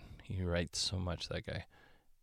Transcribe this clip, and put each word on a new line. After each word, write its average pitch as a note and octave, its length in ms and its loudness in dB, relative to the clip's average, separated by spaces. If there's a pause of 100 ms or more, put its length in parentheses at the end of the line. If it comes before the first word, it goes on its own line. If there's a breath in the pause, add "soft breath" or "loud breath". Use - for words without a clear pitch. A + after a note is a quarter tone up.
(240 loud breath)
he F#2 200 0
writes F2 360 4
so - 180 2
much, F2+ 320 0
that - 160 -2
guy. - 200 -2 (580 soft breath)